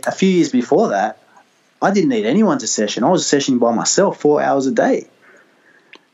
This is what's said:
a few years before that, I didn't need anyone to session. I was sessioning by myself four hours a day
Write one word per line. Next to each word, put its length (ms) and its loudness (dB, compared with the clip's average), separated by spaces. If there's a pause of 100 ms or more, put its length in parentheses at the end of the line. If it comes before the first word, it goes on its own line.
a 60 -2
few 180 0
years 220 2
before 380 0
that, 280 -2 (640)
I 100 2
didn't 180 0
need 180 -2
anyone 320 2
to 80 -8
session. 360 -4
I 60 2
was 160 0
sessioning 340 0
by 140 2
myself 460 0
four 220 2
hours 260 0
a 40 -2
day 360 0 (1080)